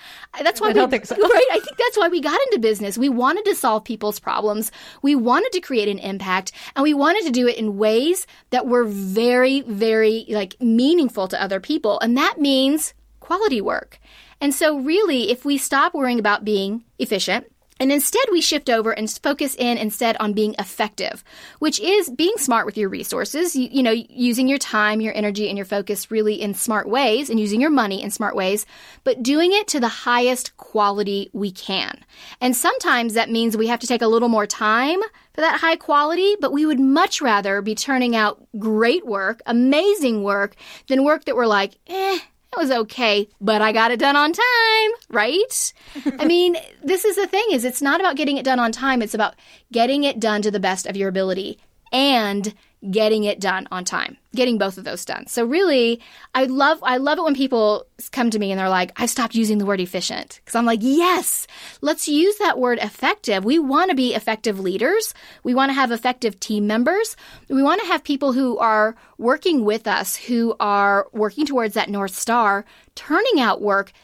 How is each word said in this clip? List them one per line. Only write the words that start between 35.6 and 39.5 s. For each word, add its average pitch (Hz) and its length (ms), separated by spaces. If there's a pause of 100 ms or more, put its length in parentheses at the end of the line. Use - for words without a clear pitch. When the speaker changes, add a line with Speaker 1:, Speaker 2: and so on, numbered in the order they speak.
Speaker 1:
quality, 330 640
but 285 140
we 294 140
would 302 120
much 277 420
rather 202 420
be 214 120
turning 247 400
out 214 240 (200)
great 226 460
work, 202 420
amazing 269 760